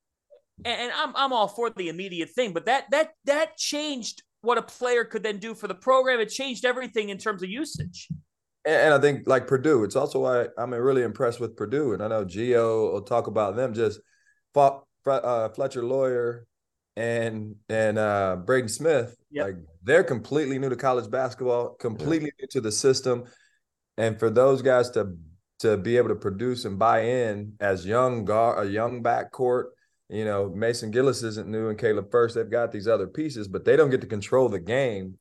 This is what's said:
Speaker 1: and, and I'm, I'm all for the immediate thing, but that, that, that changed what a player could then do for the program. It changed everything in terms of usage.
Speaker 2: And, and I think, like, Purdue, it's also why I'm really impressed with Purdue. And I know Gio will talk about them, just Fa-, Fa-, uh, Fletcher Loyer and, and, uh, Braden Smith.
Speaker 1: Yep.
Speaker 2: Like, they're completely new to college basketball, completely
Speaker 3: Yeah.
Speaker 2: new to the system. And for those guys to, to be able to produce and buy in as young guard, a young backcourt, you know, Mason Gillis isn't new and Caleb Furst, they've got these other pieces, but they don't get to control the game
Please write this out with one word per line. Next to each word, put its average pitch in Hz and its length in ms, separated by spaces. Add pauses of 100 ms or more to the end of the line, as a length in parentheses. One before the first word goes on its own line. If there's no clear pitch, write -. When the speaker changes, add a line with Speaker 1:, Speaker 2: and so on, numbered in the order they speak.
(640)
Speaker 1:
and, 226 180
and 247 120
I'm, 294 220
I'm 269 160
all 214 160
for 233 220
the 185 180
immediate 170 420
thing, 240 220
but 165 140
that, 262 240
that, 302 220 (120)
that 311 320
changed 294 680 (200)
what 233 160
a 220 40
player 247 420
could 220 180
then 208 160
do 220 160
for 208 120
the 185 80
program. 262 460
It 214 80
changed 247 380
everything 240 420
in 202 80
terms 196 260
of 190 60
usage. 208 600 (580)
Speaker 2:
And, 156 100
and 147 180
I 143 60
think, 139 260
like, 127 200
Purdue, 131 380
it's 98 120
also 135 240
why 127 260 (120)
I'm 123 140
really 127 300
impressed 120 380
with 113 160
Purdue. 117 380
And 92 80
I 107 60
know 110 180
Gio 113 640
will 101 100
talk 117 240
about 104 300
them, 123 180
just 107 260 (520)
Fa-, 139 280 (220)
Fa-, 135 220
uh, 117 260
Fletcher 131 320
Loyer 120 640 (500)
and, 113 600 (140)
and, 110 280
uh, 101 380
Braden 120 320
Smith. 143 480 (140)
Speaker 1:
Yep. 143 160
Speaker 2:
Like, 95 100 (260)
they're 147 220
completely 135 540
new 135 100
to 123 80
college 123 340
basketball, 120 600
completely 151 560 (120)
Speaker 3:
Yeah. - 40
Speaker 2:
new 131 100
to 135 80
the 107 120
system. 127 520 (720)
And 110 220
for 113 100
those 127 320
guys 123 300
to, 98 240 (460)
to 107 180
be 113 180
able 123 120
to 143 80
produce 117 500
and 98 120
buy 113 220
in 110 600
as 95 260
young 120 380
guard, 107 420
a 101 40
young 117 320
backcourt, 120 640 (440)
you 107 160
know, 101 260
Mason 113 400
Gillis 120 320
isn't 107 260
new 110 200
and 107 100
Caleb 104 320
Furst, 117 240
they've 113 160
got 117 220
these 104 160
other 104 180
pieces, 120 420
but 92 160
they 120 120
don't 147 140
get 127 120
to - 40
control 110 420
the 98 120
game 98 600